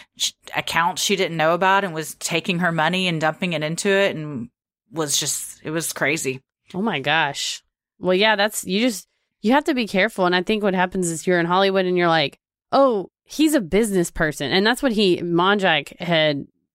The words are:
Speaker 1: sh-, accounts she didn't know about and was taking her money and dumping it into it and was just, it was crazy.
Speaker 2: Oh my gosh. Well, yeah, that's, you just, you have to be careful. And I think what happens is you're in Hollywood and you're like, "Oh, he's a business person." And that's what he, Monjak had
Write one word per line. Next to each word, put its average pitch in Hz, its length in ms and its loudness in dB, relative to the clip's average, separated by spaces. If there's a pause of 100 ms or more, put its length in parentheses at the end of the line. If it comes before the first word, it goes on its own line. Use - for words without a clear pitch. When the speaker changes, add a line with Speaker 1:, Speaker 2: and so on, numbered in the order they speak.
(180)
Speaker 1:
sh-, - 160 -4 (200)
accounts 170 480 -2
she 208 140 0
didn't 170 220 -2
know 160 160 2
about 190 320 2
and 170 80 -6
was 156 220 -8
taking 170 440 -4
her 175 140 0
money 170 340 0
and 165 140 -2
dumping 160 320 -2
it 151 100 -4
into 160 240 -4
it 196 300 2
and 151 320 -10 (420)
was 151 260 -4
just, - 460 -6
it - 80 -10
was 160 220 -6
crazy. 135 480 -2 (320)
Speaker 2:
Oh 185 80 -6
my 202 180 -2
gosh. 143 640 -4 (360)
Well, 185 160 0
yeah, 214 200 2
that's, 208 300 -2
you 190 160 -2
just, 233 260 -2 (340)
you 214 120 2
have 294 120 4
to 330 80 0
be 247 140 -2
careful. 190 380 0
And 175 100 2
I 180 80 2
think 214 180 -2
what 202 120 0
happens 185 360 0
is 165 160 -6
you're 180 140 2
in 170 60 0
Hollywood 190 400 2
and 180 120 0
you're 175 120 4
like, 156 280 0 (360)
"Oh, 247 380 2 (120)
he's 302 300 2
a 294 80 4
business 190 500 0
person." 147 400 -2
And 190 160 2
that's 247 160 -2
what 269 80 2
he, 196 280 4
Monjak 175 840 2
had 156 460 0 (280)